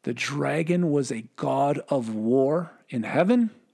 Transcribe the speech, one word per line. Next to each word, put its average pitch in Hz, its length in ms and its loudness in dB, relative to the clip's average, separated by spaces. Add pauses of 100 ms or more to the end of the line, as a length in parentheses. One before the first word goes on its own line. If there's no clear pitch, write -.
The 123 120 -4
dragon 151 720 -2
was 139 220 0
a 113 240 -8
god 139 440 0 (100)
of 113 260 -2
war 135 560 2 (180)
in 117 140 -4
heaven 214 480 2 (220)